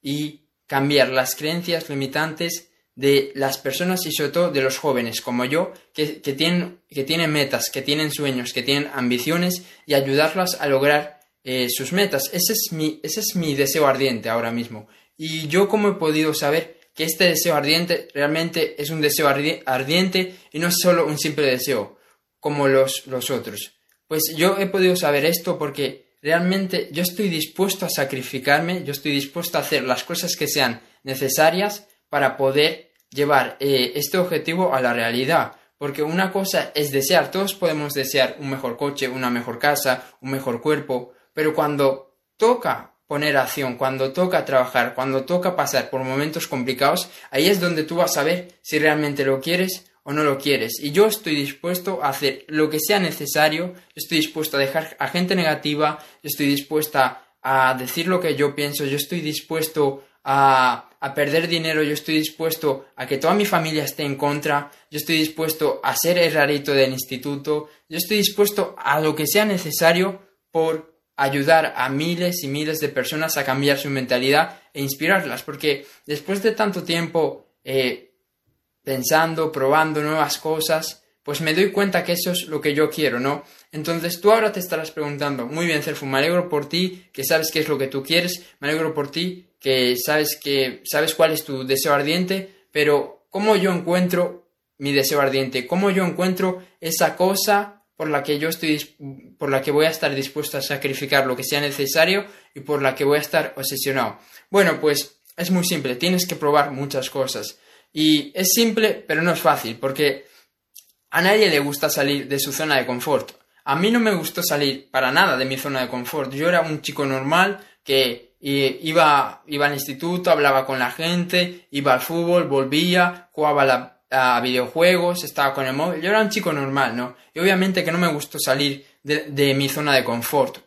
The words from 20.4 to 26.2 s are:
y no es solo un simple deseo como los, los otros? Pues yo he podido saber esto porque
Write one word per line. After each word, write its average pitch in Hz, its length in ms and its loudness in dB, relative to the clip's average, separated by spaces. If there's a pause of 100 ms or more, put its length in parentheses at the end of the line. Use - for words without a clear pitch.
y 151 80 -8
no 170 80 0
es 175 120 0
solo 170 260 4
un 151 120 -2
simple 147 300 0
deseo 127 500 -2 (420)
como 147 280 0
los, 135 400 2
los 127 240 -6
otros? 110 420 -8 (340)
Pues 156 300 -2
yo 190 220 2
he 196 80 -2
podido 185 280 2
saber 147 300 2
esto 170 320 0
porque 139 520 -6 (120)